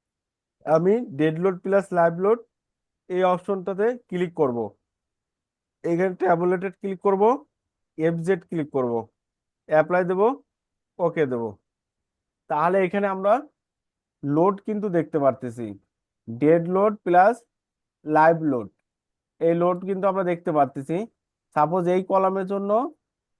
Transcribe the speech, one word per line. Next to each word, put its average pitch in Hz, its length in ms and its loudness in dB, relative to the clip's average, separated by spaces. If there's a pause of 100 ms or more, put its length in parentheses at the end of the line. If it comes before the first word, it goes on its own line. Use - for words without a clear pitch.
(640)
আমি 180 360 2
ডেড 160 380 -2
লোড 180 240 -2
প্লাস 190 300 0
লাইভ 170 260 2
লোড 208 200 0 (720)
এই 180 140 -2
অপশনটাতে 190 760 -2
ক্লিক 180 360 -6
করব। 120 360 -2 (1120)
এখানে 175 300 0
ট্যাবুলেটেড 180 580 0
ক্লিক 196 280 -8
করব, 208 440 2 (520)
এফজেড 170 520 0
ক্লিক 156 220 -6
করব, 117 360 -2 (600)
অ্যাপ্লাই 156 380 2
দেব, 202 380 0 (560)
ওকে 165 280 0
দেব। 117 280 -4 (960)
তাহলে 170 360 0
এখানে 202 220 -2
আমরা 202 420 0 (760)
লোড 170 360 2
কিন্তু 214 280 -6
দেখতে 160 300 -2
পারতেছি, 120 600 -2 (520)
ডেড 156 380 2
লোড 196 280 0
প্লাস 185 480 2 (600)
লাইভ 156 380 4
লোড, 127 260 -2 (720)
এই 165 140 2
লোড 180 300 0
কিন্তু 190 220 -4
আমরা 190 180 -2
দেখতে 175 280 -4
পারতেছি। 147 540 -2 (480)
সাপোজ 170 340 0
এই 185 160 0
কলামের 190 420 0
জন্য 202 480 -2 (460)